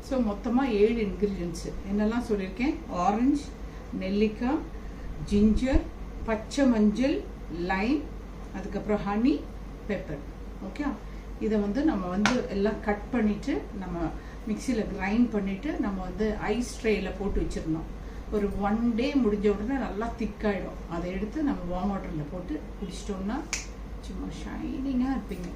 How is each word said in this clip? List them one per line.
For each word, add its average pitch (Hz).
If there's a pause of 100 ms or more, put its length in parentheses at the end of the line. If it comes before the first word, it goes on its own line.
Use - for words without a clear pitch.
So 269 (120)
மொத்தமா 226 (200)
ஏழு 233
இன்கிரீடியன்ட்ஸ் 180 (240)
என்னெல்லாம் 214
சொல்லியிருக்கேன்? 214 (280)
ஆரஞ்சு, 247 (580)
நெல்லிக்காய், 214 (680)
ஜிஞ்சர், 220 (460)
பச்சை 226
மஞ்சள், 220 (540)
லைம், 233 (560)
அதுக்கப்புறம் 196
ஹனி, 233 (560)
பெப்பர். 180 (460)
ஓகே, 294 (580)
இதை 214 (100)
வந்து 208 (100)
நம்ம 185
வந்து 208 (220)
எல்லாம் 202
கட் 202
பண்ணிட்டு 214 (300)
நம்ம 175 (520)
மிக்சியில 220 (140)
கிரைண்ட் 208
பண்ணிட்டு 196 (160)
நம்ம 190 (100)
வந்து 196 (280)
ஐஸ் 240
ட்ரேல 190 (100)
போட்டு 196
வச்சிடணும். 160 (480)
ஒரு 202 (180)
ஒன் 214 (160)
டே 240 (160)
முடிஞ்ச 208
உடனே 214
நல்லா 196 (100)
திக்காயிடும். - (140)
அதை 170
எடுத்து 214
நம்ம 185
வார்ம் 185
வாட்டர்ல 175
போட்டு 180 (240)
குடிச்சிட்டோம்னா 196 (680)
சும்மா - (140)
ஷைனிங்கா 254
இருப்பீங்க. 180